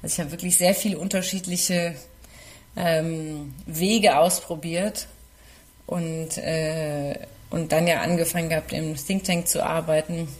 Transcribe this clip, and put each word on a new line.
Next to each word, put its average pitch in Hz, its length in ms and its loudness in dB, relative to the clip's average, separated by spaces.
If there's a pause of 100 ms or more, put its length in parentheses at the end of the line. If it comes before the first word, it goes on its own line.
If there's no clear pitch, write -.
Also 160 120 -4
ich - 60 -2
hab 147 120 -6
wirklich 175 260 0
sehr 180 180 6
viele 190 240 -2
unterschiedliche, 180 960 0 (800)
ähm, 160 800 0 (120)
Wege 185 520 4
ausprobiert 170 920 0 (800)
und, 160 520 -4
äh, 156 800 -2 (320)
und 165 220 -2
dann 165 160 4
ja 151 140 2
angefangen 165 480 0
gehabt, 156 240 -2
im 156 240 -4
Think 190 260 -2
Tank 175 240 0
zu - 160 0
arbeiten 165 640 0 (120)